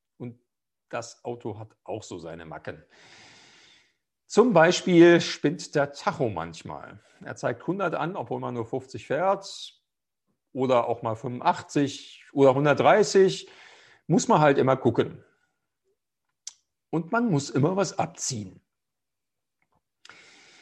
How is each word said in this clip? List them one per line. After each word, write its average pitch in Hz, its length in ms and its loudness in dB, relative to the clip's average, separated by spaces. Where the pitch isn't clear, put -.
Und 120 220 -16
das - 380 -14
Auto 117 340 -10
hat 110 240 -20
auch 107 200 -10
so 92 160 -14
seine 82 260 -16
Macken. 78 380 -16
Zum 233 260 4
Beispiel 170 680 6
spinnt - 540 -4
der 139 160 0
Tacho 147 380 -4
manchmal. 82 680 -12
Er 127 140 -14
zeigt 127 300 -8
hundert 175 300 -4
an, 165 200 -6
obwohl 127 240 -8
man 127 140 -8
nur 117 120 -6
fünfzig - 420 -12
fährt 190 760 -4
oder 123 360 0
auch 117 160 -6
mal 113 120 -4
fünfundachtzig 139 1160 -6
oder 139 200 6
hundertdreißig. 160 960 4
Muss 214 200 0
man 190 140 4
halt 143 160 6
immer 131 180 2
gucken. - 480 -2
Und 170 220 -6
man 233 200 0
muss 139 180 -2
immer 151 260 0
was 196 220 -4
abziehen. 120 640 -8